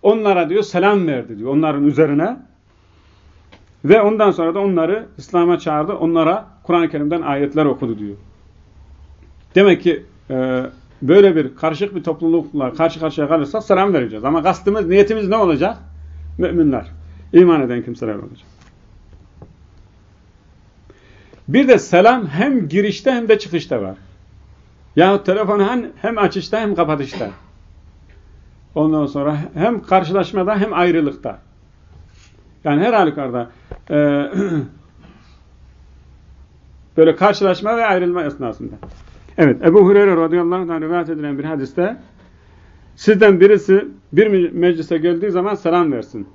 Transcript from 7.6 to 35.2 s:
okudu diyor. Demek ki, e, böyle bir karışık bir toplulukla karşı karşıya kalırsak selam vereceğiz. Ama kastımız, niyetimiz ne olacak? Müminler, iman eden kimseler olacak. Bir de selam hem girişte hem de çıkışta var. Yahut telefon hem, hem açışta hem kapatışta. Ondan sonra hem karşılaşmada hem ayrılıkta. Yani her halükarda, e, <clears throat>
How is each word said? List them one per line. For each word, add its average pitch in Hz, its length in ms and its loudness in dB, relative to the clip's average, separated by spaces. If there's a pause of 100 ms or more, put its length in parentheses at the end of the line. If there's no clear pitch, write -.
okudu 120 340 -4
diyor. 101 160 -10 (1400)
Demek 185 260 4
ki, 160 220 -2 (260)
e, 131 360 -4 (360)
böyle 180 340 6
bir 135 200 -2
karışık 170 400 -6
bir 160 80 -8
toplulukla 160 680 -2
karşı 123 260 -2
karşıya 156 280 -4
kalırsak 160 360 -2
selam 196 300 2
vereceğiz. 113 320 -4
Ama 151 180 -2
kastımız, 196 440 -2
niyetimiz 202 400 2
ne 202 80 0
olacak? 185 420 0 (600)
Müminler, 151 480 -2 (480)
iman 165 280 6
eden 120 220 -4
kimseler 117 320 -8
olacak. - 320 -18 (3000)
Bir 247 200 2
de 240 120 6
selam 214 480 2
hem 202 400 -2
girişte 202 440 -2
hem 240 160 -4
de 208 120 4
çıkışta 151 420 -6
var. 98 140 -10 (1000)
Yahut 196 300 4
telefon 202 340 0
hem, 226 260 -2 (160)
hem 226 160 -4
açışta 202 420 -2
hem 208 160 -4
kapatışta. 147 540 -4 (1500)
Ondan 156 300 0
sonra 143 320 -4 (160)
hem 202 280 -2
karşılaşmada 190 760 -2
hem 202 160 -2
ayrılıkta. 160 680 -2 (1200)
Yani 151 200 0
her 240 100 0
halükarda, 143 580 -2 (380)
e, 147 60 -2
<clears throat> 143 360 0 (2750)